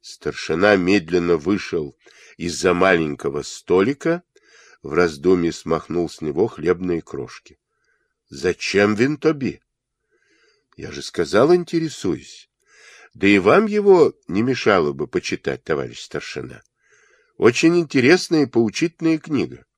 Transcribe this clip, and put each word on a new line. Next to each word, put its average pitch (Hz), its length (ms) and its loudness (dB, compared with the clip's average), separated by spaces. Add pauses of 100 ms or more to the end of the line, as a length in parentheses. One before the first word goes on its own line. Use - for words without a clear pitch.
Старшина 87 760 -2
медленно 87 600 0
вышел 80 600 -4 (400)
из-за 87 380 -2
маленького 80 680 0
столика, 135 800 -2 (600)
в 71 100 -10
раздумье 85 600 2
смахнул 82 560 -6
с - 120 -16
него 78 260 -2
хлебные 87 560 -2
крошки. - 560 -16 (720)
"Зачем 92 680 0
він 139 200 0
тобі?" 139 440 -4 (1160)
"Я - 160 -14
же 71 100 -12
сказал, 101 520 2
интересуюсь. 160 960 -6 (640)
Да 95 120 -2
и 101 120 6
вам 143 280 4
его 202 480 4 (120)
не 95 160 -2
мешало 101 500 0
бы 69 140 -6
почитать, - 580 -6
товарищ 65 360 -6
старшина. - 640 -12 (720)
Очень 160 420 2
интересная 160 640 2
и 135 40 0
поучительная 160 720 -2
книга. 127 460 -6 (140)